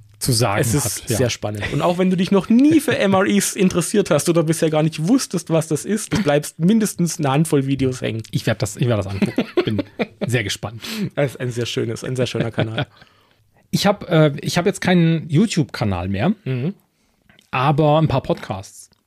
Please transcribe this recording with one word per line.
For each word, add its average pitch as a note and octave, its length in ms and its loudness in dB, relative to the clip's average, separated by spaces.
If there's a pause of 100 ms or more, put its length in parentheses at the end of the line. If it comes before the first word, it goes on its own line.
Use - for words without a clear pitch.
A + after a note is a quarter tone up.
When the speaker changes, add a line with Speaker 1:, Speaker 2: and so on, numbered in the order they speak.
(180)
Speaker 1:
zu - 140 -2
sagen A2 280 0
Speaker 2:
Es A#2+ 140 0
ist - 280 -4
Speaker 1:
hat, - 80 -8
ja. A#2 60 0
Speaker 2:
sehr B2 140 0
spannend. G#2 420 -8
Und C#3+ 80 -2
auch E3+ 160 0
wenn F#3 140 2
du F#3 80 0
dich F#3 120 0
noch G3 200 2
nie C#4+ 300 6
für - 180 -2
M G3 160 2
R F#3+ 120 4
Es G3+ 300 0
interessiert F#3 540 0
hast D3+ 180 2
oder E3+ 140 4
bisher D#3+ 260 0
gar D3+ 140 2
nicht D#3 260 -2
wusstest, A#3+ 400 0
was D#3+ 200 0
das - 180 -2
ist, G#3 260 -4
du A3 100 2
bleibst D3+ 360 0
mindestens F3+ 600 2
eine C#3+ 120 0
Handvoll C#3+ 360 2
Videos C3 360 -2
hängen. A2+ 280 -4
Speaker 1:
Ich - 160 -4
werd A2 140 0
das, - 160 -4
ich B2+ 120 0
werd A2+ 100 2
das F#2+ 80 -2
angucken. G2 400 -2 (180)
Bin G#2+ 180 -2 (220)
Speaker 2:
<laughs> - 220 -10
Speaker 1:
sehr A#2 180 0
gespannt. G#2 380 -8 (320)
Speaker 2:
Das C#3 180 0
ist - 80 -14
ein B2 100 -6
sehr A#2 160 -4
schönes, A2+ 380 -4
ein B2+ 120 -6
sehr B2 100 0
schöner A2+ 240 -4
Kanal. A2 360 -4 (840)
Speaker 1:
Ich - 160 0
hab, G3+ 240 0
äh, D#3 220 6 (100)
ich - 160 -2
hab F3 80 0
jetzt F#3+ 160 -2
keinen E3 480 2
YouTube-Kanal A2+ 760 0
mehr, G#2+ 260 0 (100)
Speaker 2:
Mhm. C3+ 300 -4 (760)
Speaker 1:
aber D3 480 2
ein D#3 100 2
paar C3 140 0
Podcasts - 680 -8 (160)